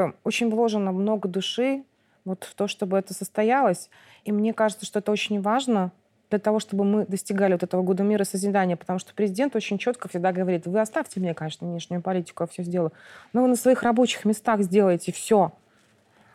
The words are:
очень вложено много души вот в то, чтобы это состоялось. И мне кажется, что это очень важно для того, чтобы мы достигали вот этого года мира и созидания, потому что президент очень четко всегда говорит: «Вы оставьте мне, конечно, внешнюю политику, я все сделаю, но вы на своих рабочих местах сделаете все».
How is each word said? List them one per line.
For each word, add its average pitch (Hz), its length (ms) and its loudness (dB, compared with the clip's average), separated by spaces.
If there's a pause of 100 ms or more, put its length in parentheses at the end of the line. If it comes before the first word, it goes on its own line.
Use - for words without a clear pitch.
(240)
очень 233 260 0
вложено 214 420 0
много 196 360 -2
души 247 560 -2 (400)
вот 185 200 -8
в - 100 -20
то, 208 120 -4
чтобы 196 320 -2
это 196 160 -6
состоялось. 220 720 0 (360)
И 208 80 -2
мне 214 200 0
кажется, 214 340 0
что - 120 -4
это 208 140 -2
очень 208 280 -2
важно 208 520 0 (380)
для 214 80 0
того, 214 200 2
чтобы 202 260 -2
мы 202 220 2
достигали 196 460 0
вот 175 100 0
этого 185 200 -2
года 185 200 0
мира 202 200 2
и 196 40 0
созидания, 190 500 0
потому 185 220 -6
что - 160 -14
президент 214 420 -2
очень 202 220 -4
четко 240 300 -4
всегда 185 240 -2
говорит: 180 340 -2
«Вы 185 140 0
оставьте 220 400 -4
мне, 175 140 -2
конечно, 156 340 -8
внешнюю 175 340 -6
политику, 180 400 -4
я 170 60 -4
все - 140 -10
сделаю, 175 300 -2 (400)
но 240 100 2
вы 254 60 4
на 247 80 4
своих 247 260 4
рабочих 233 420 2
местах 214 380 2
сделаете 185 500 2
все». 196 400 4 (840)